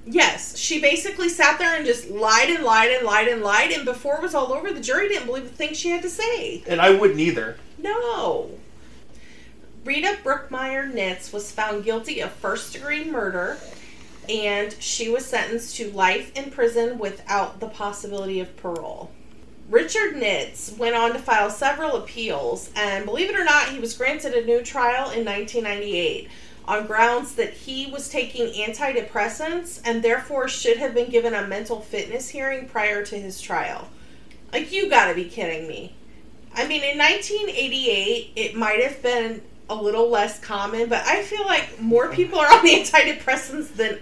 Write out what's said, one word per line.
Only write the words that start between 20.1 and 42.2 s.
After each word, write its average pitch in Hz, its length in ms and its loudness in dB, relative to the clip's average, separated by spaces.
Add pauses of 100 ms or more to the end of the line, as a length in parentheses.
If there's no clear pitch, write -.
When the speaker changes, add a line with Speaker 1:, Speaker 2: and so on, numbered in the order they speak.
Speaker 1:
Nitz 208 600 -2
went 233 180 2
on 233 160 4
to 262 80 -4
file 220 300 4
several 285 480 0
appeals, 226 760 -4
and 202 320 -2
believe 302 240 0
it 415 60 -4
or 370 80 2
not, 294 240 6
he 269 120 -8
was 226 180 -4
granted 277 360 -2
a 233 120 2
new 233 180 4
trial 254 480 2
in 226 140 -2
nineteen 214 400 -2
ninety-eight 202 640 -2 (360)
on 214 220 0
grounds 233 480 2
that - 160 0
he 269 400 -8
was 277 160 -10
taking 240 460 -2
antidepressants 233 1300 -4
and 233 180 0
therefore 254 460 2
should 233 300 2
have 262 160 -2
been 240 160 2
given 233 240 4
a 202 140 -2
mental 214 340 -6
fitness 214 480 -6
hearing 269 380 -4
prior 208 380 -2
to 208 120 -8
his 190 240 -10
trial. - 480 -4 (640)
Like, 320 180 -4
you 392 180 0
gotta 208 240 6
be 175 120 -2
kidding 165 420 -6
me. 170 280 -12 (600)
I 247 100 0
mean, 302 160 -2
in 285 160 0
nineteen 403 520 2
eighty-eight, 233 880 0
it 214 180 -2
might 220 260 2
have 269 200 0
been 226 400 0 (280)
a 214 60 -2
little 220 340 2
less 220 300 2
common, 220 480 -2
but 226 180 0
I 392 180 2
feel 415 220 -4
like 320 360 0
more 233 260 6
people 349 320 2